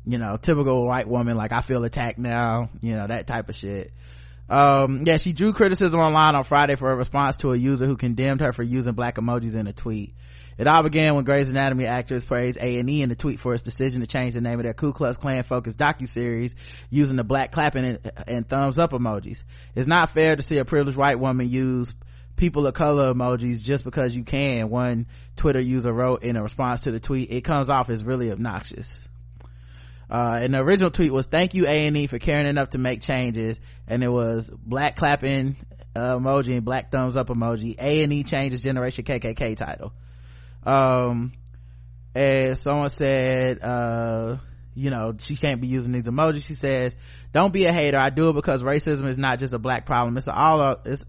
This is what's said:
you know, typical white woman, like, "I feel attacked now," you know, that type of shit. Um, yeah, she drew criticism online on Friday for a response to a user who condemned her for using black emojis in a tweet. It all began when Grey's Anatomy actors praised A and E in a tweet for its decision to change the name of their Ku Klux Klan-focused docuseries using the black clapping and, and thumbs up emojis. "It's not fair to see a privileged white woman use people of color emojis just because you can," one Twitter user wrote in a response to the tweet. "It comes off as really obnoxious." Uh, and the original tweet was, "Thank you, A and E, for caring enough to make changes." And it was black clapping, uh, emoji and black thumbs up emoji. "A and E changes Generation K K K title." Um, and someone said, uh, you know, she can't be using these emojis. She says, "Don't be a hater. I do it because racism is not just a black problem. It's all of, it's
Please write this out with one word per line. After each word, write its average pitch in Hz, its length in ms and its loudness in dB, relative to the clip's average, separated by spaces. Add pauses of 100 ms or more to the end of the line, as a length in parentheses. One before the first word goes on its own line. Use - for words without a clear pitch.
you 120 140 -2
know, 110 180 -4
typical 135 520 2
white 123 200 -2
woman, 120 300 0
like, 110 140 -4
"I 117 100 0
feel 123 220 -2
attacked 117 340 -4
now," 120 520 -2 (120)
you 113 140 -2
know, 104 100 -4
that 113 220 -6
type 113 220 -6
of 110 60 -10
shit. 98 360 -8 (580)
Um, 139 560 6
yeah, 165 120 6
she 175 140 -2
drew 190 220 2
criticism 185 460 4
online 156 360 6
on 139 80 0
Friday 147 320 4
for 131 160 0
a 131 40 2
response 139 420 0
to 135 140 0
a 123 40 2
user 127 300 2
who 135 120 2
condemned 127 440 0
her 139 100 2
for 120 120 -6
using 120 300 -2
black 120 240 -2
emojis 117 380 -2
in 107 120 -2
a 101 60 -8
tweet. 110 420 -8 (420)
It 113 80 -2
all 156 160 8
began 156 340 4
when 139 80 2
Grey's 139 260 2
Anatomy 131 360 0
actors 123 380 -4
praised 123 360 -2
A 123 200 -2
and 123 100 -2
E 147 140 0
in 123 80 0
a 120 40 -4
tweet 139 240 -4
for 123 140 -2
its 120 100 -4
decision 127 380 -4
to 113 60 -6
change 127 260 -2
the 117 80 -4
name 120 180 -2
of 117 40 -4
their 117 100 -4
Ku 147 180 -2
Klux 123 260 -2
Klan-focused 123 600 -4
docuseries 120 800 -2 (340)
using 135 260 4
the 123 80 0
black 135 280 0
clapping 151 340 0
and, - 260 -4 (160)
and 117 220 -4
thumbs 139 300 2
up 170 120 4
emojis. 117 520 -4 (320)
"It's 127 120 0
not 165 260 4
fair 156 220 6
to 139 60 -2
see 151 160 -2
a 131 80 2
privileged 139 320 0
white 139 220 4
woman 127 280 0
use 127 460 0 (440)
people 147 280 4
of 131 80 2
color 143 400 4
emojis 123 480 0
just 139 220 0
because 123 320 -2
you 123 80 -6
can," 127 480 0
one 120 340 0 (300)
Twitter 131 260 2
user 123 320 0
wrote 123 300 0
in 120 140 -2
a 107 40 -2
response 120 400 -2
to 131 100 -2
the 113 80 -4
tweet. 131 320 -4
"It 123 100 -2
comes 139 280 0
off 127 220 2
as 110 120 -4
really 120 280 -2
obnoxious." - 760 -8 (1040)
Uh, 117 340 -2
and 127 100 0
the 135 60 2
original 180 320 4
tweet 151 220 2
was, 131 120 0
"Thank 175 280 0
you, 185 120 2
A 151 220 2
and 151 80 0
E, 147 100 0
for 123 140 -6
caring 147 260 2
enough 143 260 0
to 135 60 -4
make 127 240 -2
changes." 113 600 -2 (260)
And 120 160 0
it 123 80 0
was 113 400 -2
black 123 460 -4
clapping, 139 580 0 (400)
uh, 123 200 0
emoji 127 420 0
and 113 80 -2
black 127 260 -4
thumbs 127 240 -2
up 127 140 0
emoji. 117 500 -2
"A 151 240 2
and 147 80 0
E 147 120 0
changes 135 360 -2
Generation 127 460 -2
K 131 140 -2
K 113 140 -4
K 113 220 -4
title." - 380 -8 (720)
Um, 127 640 2 (840)
and 135 440 2
someone 143 320 0
said, 131 760 0
uh, 117 760 -2 (380)
you 135 140 -2
know, 113 280 -4
she 143 200 -8
can't 127 240 0
be 127 60 -4
using 123 260 -2
these 123 100 -2
emojis. 147 400 2
She 156 120 -10
says, 127 380 0 (380)
"Don't 180 220 4
be 196 100 4
a 170 80 6
hater. 147 260 4
I 135 120 4
do 151 220 4
it - 20 0
because 139 280 0
racism 139 460 0
is 127 100 -2
not 131 220 0
just 127 140 -4
a 117 60 -4
black 123 260 -2
problem. 120 320 2
It's - 100 -6
all 151 340 4
of, 135 240 0
it's 135 240 -6